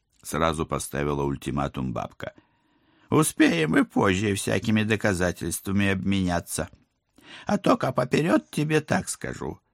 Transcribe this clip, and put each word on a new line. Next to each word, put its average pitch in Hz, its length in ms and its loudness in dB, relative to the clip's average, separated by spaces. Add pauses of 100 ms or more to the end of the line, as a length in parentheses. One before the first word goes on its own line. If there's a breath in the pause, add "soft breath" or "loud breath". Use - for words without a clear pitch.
(220)
сразу 80 440 0
поставила 71 580 -2
ультиматум 67 720 -4
бабка. - 400 -10 (760 soft breath)
«Успеем 160 640 2
и 277 80 4
позже 101 520 2
всякими 107 480 0
доказательствами 98 1040 0
обменяться. 92 800 0 (760 loud breath)
А 202 120 2
то, 254 200 2
как - 180 -4
поперед, 147 560 0
тебе 151 300 2
так - 280 -2
скажу. - 500 -8 (140)